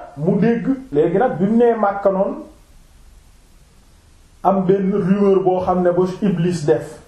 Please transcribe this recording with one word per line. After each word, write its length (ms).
mu 220
dégg, 300
léegi 260
nag 200
bi 80
mu 100
nee 180
Makka 360
noonu, 340
am 200
benn 280
rumeur 500
boo 180
xam 220
ne 80
ba 120
Iblis 420
def 300